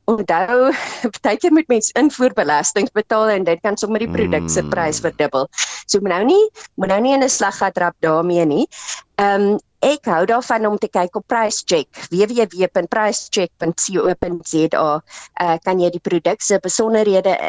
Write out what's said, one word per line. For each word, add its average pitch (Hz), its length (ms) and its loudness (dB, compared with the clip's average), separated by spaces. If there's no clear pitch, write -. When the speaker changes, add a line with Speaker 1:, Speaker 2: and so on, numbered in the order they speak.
Speaker 1:
onthou, 220 640 2
<laughs> - 360 -8
partykeer 247 300 0
moet 311 160 4
mens 226 240 0
invoerbelasting 220 1000 2
betaal 220 360 0
en 196 140 0
dit 170 180 0
kan 208 160 -2
sommer 214 220 -2
die 233 120 -4
produk 175 380 -2
se 160 120 -2
Speaker 2:
Mm. - 80 -4
Speaker 1:
prys 156 300 -2
verdubbel. 143 480 -2
So 202 140 0
moet 196 120 -4
nou 180 140 0
nie, 403 240 4
moet 190 120 -4
nou 196 140 2
nie 262 120 2
in 269 100 2
'n 254 60 2
slaggat 196 440 -2
trap 175 260 0
daarmee 170 460 2
nie. 160 220 0
Ehm, 202 420 2
ek 285 240 0
hou 180 200 2
daarvan 226 400 0
om 208 120 0
te 208 100 -4
kyk 180 280 -2
op 196 120 -6
Pricecheck, 214 600 -2
W 185 140 2
W 233 260 0
W 180 160 0
punt 185 220 -2
pricecheck 208 680 -2
punt 165 220 -4
C 190 180 -4
O 175 220 2
punt 175 280 -6
Z 156 280 0
A. 156 260 0
Eh, 170 240 0
kan 185 160 0
jy 175 100 2
die 175 100 -8
produk 180 420 -2
se 196 180 0
besonderhede 202 800 2